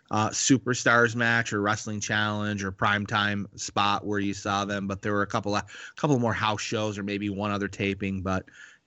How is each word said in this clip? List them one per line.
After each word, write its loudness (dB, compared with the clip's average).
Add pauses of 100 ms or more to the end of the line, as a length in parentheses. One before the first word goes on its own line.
uh, 2
Superstars 4
match 2
or 0
Wrestling 0
Challenge -2
or -2
Primetime 0 (140)
spot 0
where -2
you 0
saw -2
them, -4
but -6
there -2
were 2
a -4
couple -2
of, 0 (340)
couple 2
more 2
house 0
shows -2
or -6
maybe -2
one -2
other -2
taping. -2
But -2 (420)